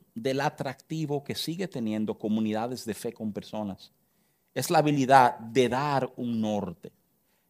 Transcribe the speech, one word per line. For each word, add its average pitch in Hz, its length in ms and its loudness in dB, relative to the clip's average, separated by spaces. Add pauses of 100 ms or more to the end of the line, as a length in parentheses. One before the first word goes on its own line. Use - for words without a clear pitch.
(140)
del 131 280 -2
atractivo 147 800 -6
que 113 100 -6
sigue 170 320 -6
teniendo 107 520 -4
comunidades 110 680 -2
de 110 80 -6
fe 113 220 -8
con 107 180 -8
personas 101 580 -10 (600)
es 131 180 -4
la 160 100 6
habilidad 135 580 6
de 113 320 2
dar 135 480 0
un 120 200 -4
norte. 104 540 -4 (580)